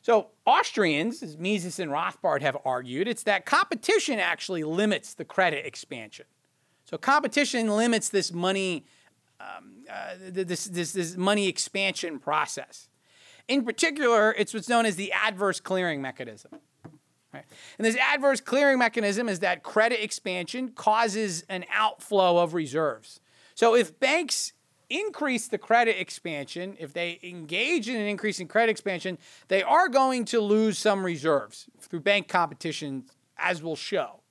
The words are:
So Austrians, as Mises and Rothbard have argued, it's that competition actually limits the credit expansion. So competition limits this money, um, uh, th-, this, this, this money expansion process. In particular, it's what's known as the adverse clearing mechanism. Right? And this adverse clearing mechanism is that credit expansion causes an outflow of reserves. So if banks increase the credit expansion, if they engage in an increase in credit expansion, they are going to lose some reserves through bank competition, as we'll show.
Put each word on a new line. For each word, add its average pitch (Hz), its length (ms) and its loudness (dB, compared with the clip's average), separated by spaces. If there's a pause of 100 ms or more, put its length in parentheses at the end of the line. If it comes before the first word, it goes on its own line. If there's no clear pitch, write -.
So 220 260 4 (180)
Austrians, 214 760 2
as 156 160 -14
Mises 180 420 -4
and 165 120 -4
Rothbard 156 500 -2
have 139 220 2
argued, 131 460 -2
it's - 140 -6
that 196 220 0
competition 311 760 0
actually 175 440 -2
limits 175 500 0
the 151 120 -12
credit 165 400 0
expansion. 120 600 -14 (600)
So - 120 -10
competition 277 720 2
limits 220 400 2
this 190 240 0
money, 180 540 -2 (560)
um, 98 500 -16
uh, 190 420 -12
th-, 185 140 -4
this, 175 160 -4
this, 175 300 -6
this 180 240 -4
money 196 320 2
expansion 180 680 -4
process. - 680 -4 (640)
In 254 160 2
particular, 233 720 4
it's 208 160 -2
what's 220 160 -6
known 233 160 4
as 208 100 0
the 196 160 -6
adverse 196 480 0
clearing 175 420 -2
mechanism. 123 500 -12 (800)
Right? 139 100 -16 (340)
And 214 80 -4
this 226 120 2
adverse 269 420 2
clearing 269 400 4
mechanism 226 480 0
is 190 120 -2
that 180 220 0
credit 226 400 2
expansion 214 680 -6
causes 214 800 0
an 180 240 -6
outflow 196 640 2
of 175 160 2
reserves. 147 680 -4 (360)
So 233 200 4
if 233 240 2
banks 294 540 0 (360)
increase 294 600 -4
the 214 80 -4
credit 226 420 2
expansion, 175 800 -8
if 147 140 -14
they 170 280 -6
engage 180 680 -4
in 254 80 -4
an 208 100 -2
increase 208 320 -4
in 180 80 -8
credit 226 240 2
expansion, 185 460 -6 (320)
they 196 120 4
are 311 280 4
going 262 340 2
to 226 160 0
lose 214 400 2
some 196 260 2
reserves 143 600 -2 (160)
through - 180 -10
bank 196 300 2
competition, 151 760 -2 (340)
as 170 240 -2
we'll 160 140 -6
show. 151 560 -4